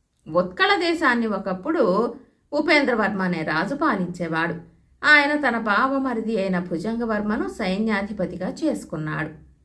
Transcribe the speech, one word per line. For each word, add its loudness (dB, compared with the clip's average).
ఉత్కళ 2
దేశాన్ని 2
ఒకప్పుడు 0
ఉపేంద్రవర్మ 2
అనే -2
రాజు -2
పాలించేవాడు. -2
ఆయన 6
తన 0
బావమరిది 0
అయిన 0
భుజంగవర్మను -2
సైన్యాధిపతిగా -2
చేసుకున్నాడు. -4